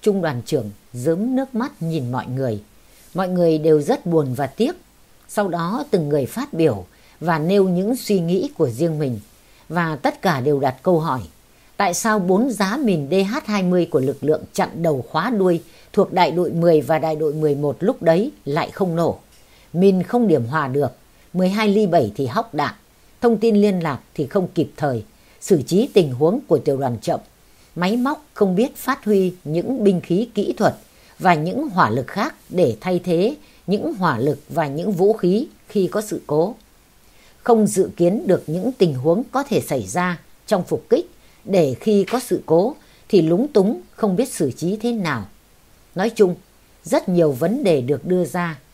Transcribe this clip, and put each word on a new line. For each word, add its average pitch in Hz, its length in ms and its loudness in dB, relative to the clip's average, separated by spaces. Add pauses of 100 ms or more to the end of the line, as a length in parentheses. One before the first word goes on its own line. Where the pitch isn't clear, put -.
Trung 196 200 2
đoàn 143 240 -4
trưởng 120 240 -4 (240)
rớm 165 420 -2
nước 262 200 -4
mắt 254 260 -6
nhìn 160 300 -4
mọi 127 160 -4
người. 123 340 -4 (520)
Mọi 185 160 -2
người 170 280 2
đều 151 240 4
rất 175 240 -2
buồn 156 280 0
và 135 140 -4
tiếc. 233 240 -2 (560)
Sau 208 200 -2
đó 180 440 -4
từng 160 180 0
người 147 160 2
phát - 280 -8
biểu 127 320 0 (340)
và 160 200 0
nêu 190 300 2
những 190 260 0
suy 208 240 0
nghĩ 185 380 -2
của 147 120 2
riêng 147 300 -2
mình. 127 200 -4 (500)
Và 160 260 -2
tất 294 260 -4
cả 156 200 0
đều 143 180 2
đặt 131 240 -2
câu 180 160 2
hỏi, 151 200 -4 (580)
tại 190 160 0
sao 214 260 0
bốn 190 320 2
giá 208 260 -2
mìn 185 340 0
D - 20 -2
H 196 220 0 (100)
hai 208 180 -2
mươi 180 280 2
của 151 80 2
lực 131 240 -2
lượng 151 200 0 (100)
chặn 190 160 -2 (120)
đầu 156 280 0
khóa 170 200 -2
đuôi 185 340 0 (300)
thuộc 190 200 2
đại 175 180 2
đội 165 200 0
mười 165 300 4
và 156 180 0
đại 156 160 -2
đội 156 180 -2
mười 151 220 0
một 143 240 -2
lúc 214 240 -2
đấy 175 280 2 (140)
lại 147 260 -4
không 180 240 -2
nổ? 156 240 -2 (540)
Mìn 185 300 4
không 240 240 0
điểm 143 180 2
hòa 143 220 -2
được, 135 240 -2 (420)
mười 185 160 2
hai 214 180 0
ly 208 200 2
bảy 156 280 2
thì 139 100 -2
hóc 180 280 -4
đạn, 233 200 -2 (480)
thông 233 160 4
tin 220 180 2
liên 202 280 2
lạc 143 160 -4 (140)
thì 147 120 -4
không 180 300 -2
kịp 151 220 -2
thời, 123 260 -2 (380)
xử 165 200 2
trí 196 320 0
tình 151 200 4
huống 160 340 2
của 165 100 2
tiểu 139 200 0
đoàn 127 240 -2
chậm, 160 180 -4 (560)
máy 185 220 0
móc 277 360 -2
không 190 220 2
biết 233 200 0
phát - 300 -6
huy 190 280 2 (100)
những 175 400 -2
binh 190 180 4
khí 202 320 -2
kỹ 190 240 -2
thuật 175 180 2 (440)
và 175 140 4
những 185 360 -2
hỏa 175 200 2
lực 123 180 -2
khác 240 280 -6 (140)
để 165 320 0
thay 180 180 -2
thế 180 360 0 (320)
những 226 260 -2
hỏa 170 260 0
lực 139 200 -2 (100)
và 151 180 -2
những 160 240 -4
vũ 190 220 2
khí 208 340 0 (200)
khi 190 200 -2
có 208 140 -4
sự 208 260 -8
cố. 170 280 0 (880)
Không 220 240 4
dự 190 280 0
kiến 202 320 0
được 185 200 2
những 185 240 -4
tình 180 220 2
huống 160 380 0
có 269 120 -2
thể 196 180 -2
xảy 123 260 -4
ra 175 320 -4 (280)
trong 185 160 0
phục 156 260 -6
kích, 311 200 2 (360)
để 165 340 2
khi 202 320 2
có 240 80 0
sự - 260 -4
cố 190 300 2 (340)
thì 190 120 6
lúng 170 260 2
túng 226 340 2 (100)
không 202 240 -2
biết 254 140 -2
xử 143 220 -4
trí 180 260 -6
thế 226 140 -4
nào. 156 340 -4 (720)
Nói 196 140 0
chung, 196 260 2 (480)
rất - 260 -2
nhiều 170 220 4
vấn 175 320 -2
đề 160 180 2
được 135 240 -4
đưa 180 200 0
ra. 170 340 -6 (140)